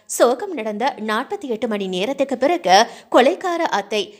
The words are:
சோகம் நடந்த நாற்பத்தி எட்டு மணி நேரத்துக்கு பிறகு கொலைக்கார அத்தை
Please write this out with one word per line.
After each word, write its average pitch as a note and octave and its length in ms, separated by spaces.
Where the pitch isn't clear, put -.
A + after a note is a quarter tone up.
சோகம் F4 460
நடந்த A3 420
நாற்பத்தி B3 340
எட்டு B3 280
மணி G3+ 180
நேரத்துக்கு A#3+ 520
பிறகு A#3+ 480
கொலைக்கார E4+ 520
அத்தை G#3 560